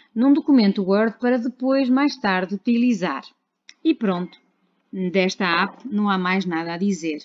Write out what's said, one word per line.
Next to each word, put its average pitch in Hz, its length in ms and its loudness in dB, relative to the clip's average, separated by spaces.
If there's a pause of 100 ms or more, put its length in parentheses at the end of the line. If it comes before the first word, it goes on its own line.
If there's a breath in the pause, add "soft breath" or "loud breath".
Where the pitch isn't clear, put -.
(120 soft breath)
num 262 200 4
documento 220 500 4
Word 208 380 0
para 247 180 0
depois, 262 500 -2
mais 269 280 2
tarde, 185 400 -2
utilizar. 214 640 0 (640)
E 320 100 2
pronto, 180 420 -4 (560)
desta 185 520 -2 (180)
app - 260 -6
não 208 220 0
há 190 80 0
mais 185 260 0
nada 170 300 -4
a - 20 -8
dizer. 165 480 -4